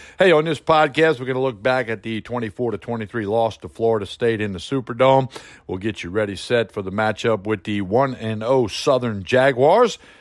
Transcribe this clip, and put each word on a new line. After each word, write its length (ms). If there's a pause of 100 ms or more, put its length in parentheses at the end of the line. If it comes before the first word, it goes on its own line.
(180)
Hey, 140
on 140
this 160
podcast, 580
we're 60
gonna 160
look 200
back 280
at 140
the 180
twenty-four 500
to 60
twenty-three 480
loss 320
to 100
Florida 380
State 340
in 140
the 60
Superdome. 680 (380)
We'll 100
get 260
you 80
ready, 260
set 340
for 100
the 100
matchup 520
with 220
the 160
one 340
and 280
oh 240
Southern 580
Jaguars. 720 (240)